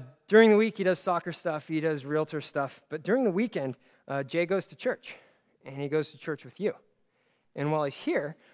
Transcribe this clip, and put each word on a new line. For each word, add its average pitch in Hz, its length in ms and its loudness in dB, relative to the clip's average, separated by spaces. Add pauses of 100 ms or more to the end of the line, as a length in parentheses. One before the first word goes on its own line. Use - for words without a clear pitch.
(280)
during 220 200 10
the 208 80 8
week, 220 220 2
he 190 60 -2
does 180 140 2
soccer 175 340 -2
stuff, 156 360 -6
he 156 120 0
does 147 260 -2
realtor 151 340 -2
stuff. - 480 -6
But 151 140 -10
during 240 220 2
the 208 60 2
weekend, 165 460 -2 (320)
uh, 139 140 -4
Jay 165 240 0
goes 185 220 0
to 147 80 -20
church, - 380 -6 (520)
and 139 100 -14
he 143 120 -4
goes 151 240 -2
to 139 60 -20
church 156 240 -8
with - 160 -18
you. 190 140 -2 (840)
And 147 140 -2
while 156 120 0
he's 139 120 -6
here, 160 400 -4 (180)